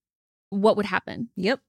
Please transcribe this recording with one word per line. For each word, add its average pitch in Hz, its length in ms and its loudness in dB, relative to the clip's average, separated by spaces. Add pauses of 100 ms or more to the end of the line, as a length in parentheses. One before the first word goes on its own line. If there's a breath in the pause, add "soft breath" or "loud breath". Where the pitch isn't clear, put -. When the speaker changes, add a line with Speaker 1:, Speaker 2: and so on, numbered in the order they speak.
(500)
Speaker 1:
what 202 260 2
would 202 100 0
happen? - 500 -4
Speaker 2:
Yep. 202 320 -2